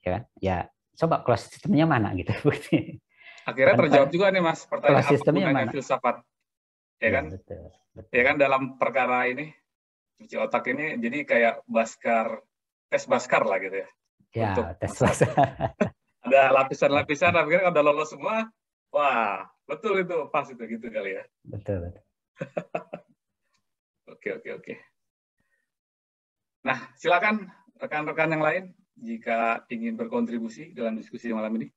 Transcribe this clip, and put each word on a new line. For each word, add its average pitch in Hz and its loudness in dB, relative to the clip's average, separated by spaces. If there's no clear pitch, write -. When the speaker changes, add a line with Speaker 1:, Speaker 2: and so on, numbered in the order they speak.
Speaker 1:
ya 90 -4
kan? - -8
Ya, 95 0
coba 160 0
closed - 0
systemnya 165 0
mana 123 2
gitu, 90 -4
<laughs> - -6
bukti. - 0
Speaker 2:
Akhirnya 135 4
Speaker 1:
Kan, - 6
Speaker 2:
terjawab 139 6
Speaker 1:
eh, - -6
Speaker 2:
juga 196 4
nih 185 2
Mas, 160 -2
pertanyaan - 4
Speaker 1:
closed 127 4
Speaker 2:
apa 147 4
Speaker 1:
systemnya 143 2
Speaker 2:
gunanya 135 2
Speaker 1:
mana? 120 -2
Speaker 2:
filsafat, 127 -2
ya - -20
Speaker 1:
Iya, 113 0
Speaker 2:
kan? 82 0
Speaker 1:
betul, 85 -14
betul. 104 -20
Speaker 2:
Ya 123 2
kan 147 2
dalam 139 2
perkara 123 0
ini, 147 -8
cuci - -16
otak 110 -2
ini, 143 -4
jadi 120 -4
kayak 117 4
Bhaskar, 113 -2
tes 117 0
Bhaskar - 2
lah - 0
gitu 95 -6
ya. - -8
Speaker 1:
Ya, 110 -2
Speaker 2:
Untuk 87 0
Speaker 1:
tes - -6
Speaker 2:
masalah. 123 2
Speaker 1:
Bhaskar. - 4
<laughs> - -14
Speaker 2:
Ada 135 6
lapisan-lapisan, 143 2
akhirnya 170 2
kalau 170 2
udah 147 4
lolos 151 2
semua, 208 -4
wah, 113 0
betul 190 -2
itu, 170 -2
pas 143 -2
itu 120 -16
gitu 113 -10
kali 98 -8
ya. - -12
Speaker 1:
Betul, 104 -8
betul. 87 -14
Speaker 2:
<laughs> - -12
Oke, - -12
oke, - -14
oke. - -14
Nah, 123 -2
silakan 190 0
rekan-rekan 156 -4
yang 156 0
lain 170 0
jika 113 -2
ingin 113 -8
berkontribusi 117 -6
dalam 113 -4
diskusi 117 -8
malam 110 -4
ini. 135 -8